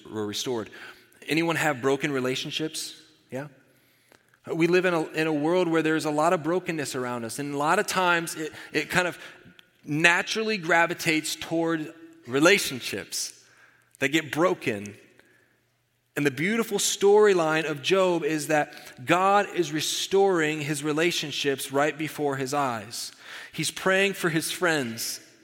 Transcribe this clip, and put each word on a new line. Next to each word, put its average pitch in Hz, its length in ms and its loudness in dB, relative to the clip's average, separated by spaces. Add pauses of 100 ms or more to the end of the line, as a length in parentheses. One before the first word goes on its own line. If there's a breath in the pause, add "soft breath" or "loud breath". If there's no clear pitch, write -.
were 107 160 -4
restored. 104 460 -6 (560 loud breath)
Anyone 160 300 0
have 143 220 0
broken 139 320 0
relationships? 139 880 -6 (300)
Yeah? 139 200 -10 (1000 soft breath)
We 165 140 2
live 175 200 4
in 180 100 2
a, 160 160 0
in 156 160 0
a 160 60 0
world 170 340 2
where 160 160 2
there's 156 220 2
a 156 60 0
lot 156 220 4
of 175 80 0
brokenness 165 540 -2
around 123 280 -4
us. 113 140 -8
And 143 160 -6
a 143 40 -4
lot 156 200 4
of 208 80 2
times 170 480 2
it, 156 180 -8 (220 loud breath)
it 151 160 -2
kind 175 180 2
of 160 120 -8 (680 loud breath)
naturally 190 720 2
gravitates 165 800 2
toward 165 580 -2 (320)
relationships 131 1120 0 (600 soft breath)
that 135 80 0
get 147 240 0
broken. 117 640 -2 (1200 soft breath)
And 147 100 -2
the 143 60 2
beautiful 202 480 -2
storyline 180 920 4
of 143 140 -6
Job 175 400 2
is 147 240 -2
that 147 580 -4
God 190 500 4
is 160 160 0
restoring 156 880 2
his 147 240 -4
relationships 151 880 0
right 143 240 2
before 147 400 -2
his 135 180 -4
eyes. 117 580 -4 (420 loud breath)
He's 156 180 -4
praying 190 420 2
for 180 160 -2
his 156 220 -2
friends 139 720 -2 (220)